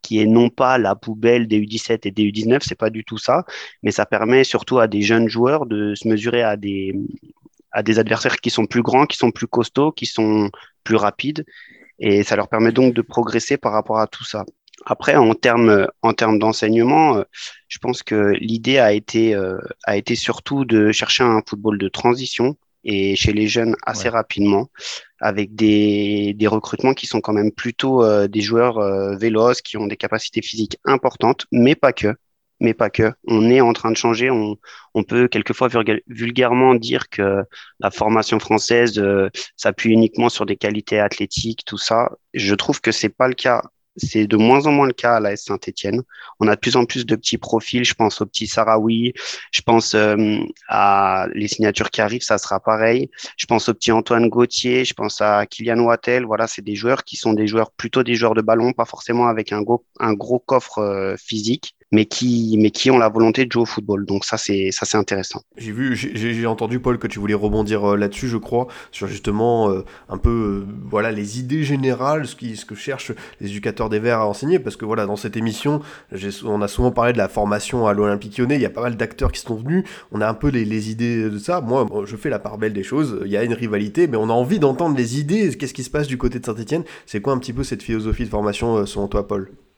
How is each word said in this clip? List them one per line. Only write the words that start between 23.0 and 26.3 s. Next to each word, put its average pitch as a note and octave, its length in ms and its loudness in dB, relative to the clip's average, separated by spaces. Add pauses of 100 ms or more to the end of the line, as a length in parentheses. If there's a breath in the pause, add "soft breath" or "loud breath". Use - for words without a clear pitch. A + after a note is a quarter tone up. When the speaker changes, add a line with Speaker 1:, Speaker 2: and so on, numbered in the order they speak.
Speaker 1:
chez G#2+ 160 0
les G#2+ 140 2
jeunes A2+ 300 0 (100)
assez A2+ 200 -4
Speaker 2:
Ouais. A#2 100 0
Speaker 1:
rapidement, G#2 540 0 (500 loud breath)
avec G#2 340 -2
des, G#2 800 2